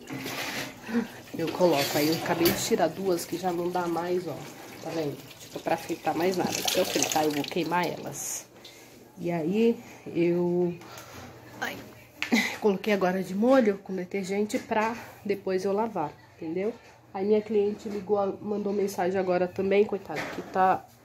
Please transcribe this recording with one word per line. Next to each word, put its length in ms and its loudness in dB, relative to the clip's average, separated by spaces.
Eu 140 -2
coloco, 460 4
aí 100 4
eu 80 2
acabei 340 2
de 160 0
tirar 220 2
duas 380 0
que 120 -6
já 140 0
não 180 -2
dá 180 -2
mais, 380 -2
ó. 120 -6
Tá 100 -8
vendo? 260 -4
Tipo, 180 -12
pra 160 0
fritar 400 -2
mais 220 2
nada. 160 0
Se 260 0
eu 60 4
fritar, 400 2
eu 60 2
vou 120 -2
queimar 420 0
elas. 640 -8
E 100 -2
aí, 460 2
eu, 580 2
ai, 160 -6
coloquei 320 4
agora 280 2
de 140 -6
molho 440 6
com 140 -8
detergente 640 -2
pra 380 0
depois 400 -2
eu 80 2
lavar, 400 -2
entendeu? 360 -4
Aí 120 -4
minha 160 4
cliente 480 0
ligou, 520 0
mandou 300 -2
mensagem 480 0
agora 260 2
também, 380 4
coitada, 380 -2
que 200 -8
tá, 460 2